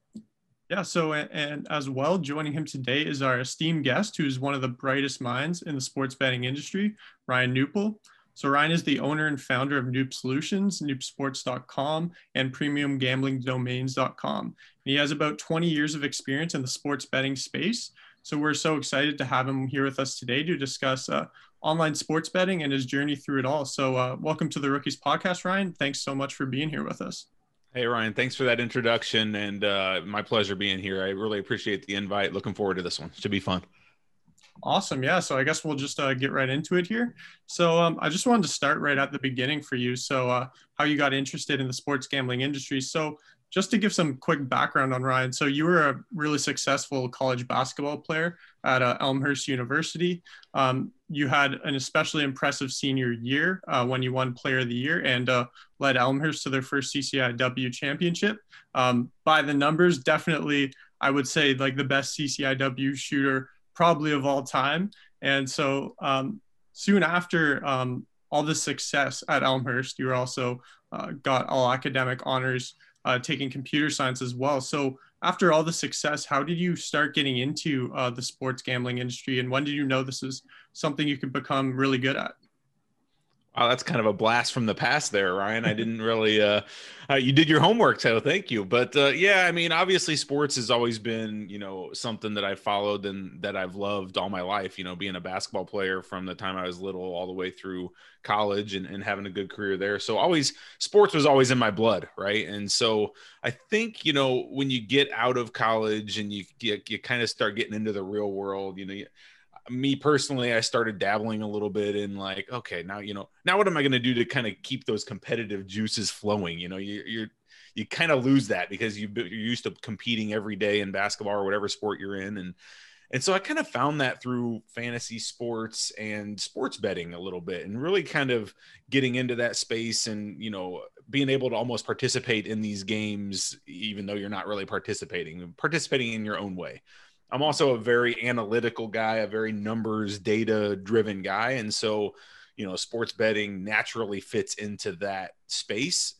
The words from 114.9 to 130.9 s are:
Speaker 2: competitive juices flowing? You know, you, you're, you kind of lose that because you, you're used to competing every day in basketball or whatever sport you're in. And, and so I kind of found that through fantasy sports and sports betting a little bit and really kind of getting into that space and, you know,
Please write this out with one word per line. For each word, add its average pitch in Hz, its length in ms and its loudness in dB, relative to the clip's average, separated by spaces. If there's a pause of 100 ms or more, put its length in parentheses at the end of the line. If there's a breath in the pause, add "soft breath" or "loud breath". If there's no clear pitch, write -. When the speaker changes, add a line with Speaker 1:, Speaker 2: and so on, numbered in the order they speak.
Speaker 2:
competitive 101 640 -6
juices 104 460 -2
flowing? 98 480 -2
You 87 100 -8
know, 95 80 -8
you, 101 260 -8
you're, 110 240 -8 (460 soft breath)
you 110 140 -4
kind 165 240 2
of 127 120 4
lose 135 260 6
that 90 200 0
because 101 260 -4
you, 104 200 -6
you're - 100 -2
used 110 380 -4
to 104 80 -4 (100)
competing 107 520 -4
every 107 220 -4
day 104 260 2
in 98 100 -4
basketball 101 420 -2
or 101 120 0
whatever 101 220 0
sport 101 320 -4
you're 98 180 -8
in. 98 200 -6
And, 90 160 -10 (560 loud breath)
and - 140 -2
so 190 100 4
I 190 60 4
kind 302 180 -4
of - 100 -2
found 143 340 0
that 127 200 0
through 120 460 -4
fantasy 120 500 -8
sports 110 800 -6
and 104 420 -6
sports - 380 -6
betting 87 380 -2
a 87 40 -10
little 90 220 -8
bit 85 240 -6
and 104 160 -6
really 175 220 0
kind 139 260 0
of 110 240 0 (380 soft breath)
getting 127 240 4
into 127 220 0
that 117 180 0
space 113 500 -2
and, 104 380 -6
you 110 80 -6
know, 90 320 -8 (260)